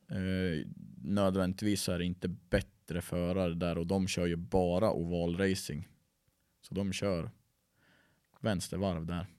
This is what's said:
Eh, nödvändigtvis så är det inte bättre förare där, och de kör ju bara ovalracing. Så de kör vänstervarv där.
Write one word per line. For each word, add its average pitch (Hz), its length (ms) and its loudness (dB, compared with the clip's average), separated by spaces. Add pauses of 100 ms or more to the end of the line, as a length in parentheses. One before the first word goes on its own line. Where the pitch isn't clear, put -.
(120)
Eh, 92 540 0 (380)
nödvändigtvis 95 760 2
så 104 100 -2
är 87 80 0
det 87 60 0
inte 90 220 -2
bättre - 760 -4
förare 90 520 0
där, 85 240 0
och 85 100 0
de 95 200 2
kör 90 180 0
ju 85 100 2
bara 90 560 2
ovalracing. 87 960 0 (760)
Så - 140 -14
de 95 180 0
kör 92 380 -2 (1080)
vänstervarv 90 640 0
där. 87 200 -4 (140)